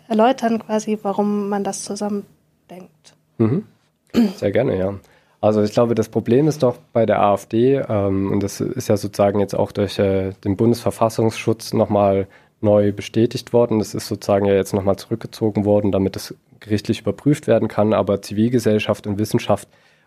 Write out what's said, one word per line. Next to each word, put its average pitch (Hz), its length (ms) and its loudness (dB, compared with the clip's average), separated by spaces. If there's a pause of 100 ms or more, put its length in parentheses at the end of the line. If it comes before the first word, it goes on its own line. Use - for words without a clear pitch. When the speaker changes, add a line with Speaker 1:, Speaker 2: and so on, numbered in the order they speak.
Speaker 1:
erläutern, 226 520 2
quasi, 214 420 -4
warum 208 480 -2
man 202 140 -2
das 196 180 -6
zusammen 202 420 -6 (460)
denkt? - 440 -20 (220)
Speaker 2:
Mhm. 123 280 0 (720)
Sehr 101 160 -2
gerne, 110 260 0
ja. 95 160 -2 (480)
Also 107 200 4
ich 104 100 0
glaube, 120 220 2
das 110 140 0
Problem 123 400 2
ist 151 140 -2
doch 123 160 2 (160)
bei 113 100 2
der 104 160 2
A 101 140 4
F - 100 -4
D, 120 300 2
ähm, 98 580 -2
und 101 100 0
das 98 200 -6
ist - 260 -4
ja 107 80 4
sozusagen 101 420 0
jetzt 98 160 -2
auch - 160 0
durch, 101 280 -4
äh, 95 320 0 (140)
den 98 120 0
Bundesverfassungsschutz 113 1200 0
noch 110 160 2
mal 98 360 2 (340)
neu 104 300 4
bestätigt 113 600 -2
worden. 117 260 2
Das 101 160 -4
ist 104 140 -8
sozusagen 101 380 0
ja 101 80 4
jetzt 95 200 0
noch 98 80 0
mal 95 140 0
zurückgezogen 110 680 -4
worden, 104 280 2
damit 95 240 0
das - 180 -12 (240)
gerichtlich 104 440 -4
überprüft 143 440 -2
werden 110 220 2
kann. 107 240 0
Aber 98 280 0
Zivilgesellschaft 107 840 0
und 101 120 -4
Wissenschaft 107 500 -2 (380)